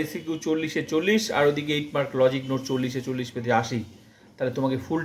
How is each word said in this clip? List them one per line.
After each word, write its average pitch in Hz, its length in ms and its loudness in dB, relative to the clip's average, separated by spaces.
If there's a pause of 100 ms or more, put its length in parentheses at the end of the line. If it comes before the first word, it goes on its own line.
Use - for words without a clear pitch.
এসিকিউ 160 320 -6 (100)
চল্লিশে 156 360 0 (100)
চল্লিশ, 196 320 4 (140)
আর 147 100 6
ওদিকে 147 300 0
এইট 147 180 -4
মার্ক 139 160 -2 (100)
লজিক 131 300 4
নোট 131 180 0
চল্লিশে 127 380 -2
চল্লিশ 127 280 -4
পেতে 120 160 -2 (100)
আসেই, 117 220 -2 (520)
তাহলে 131 220 -2
তোমাকে 135 280 0
ফুল 160 200 -2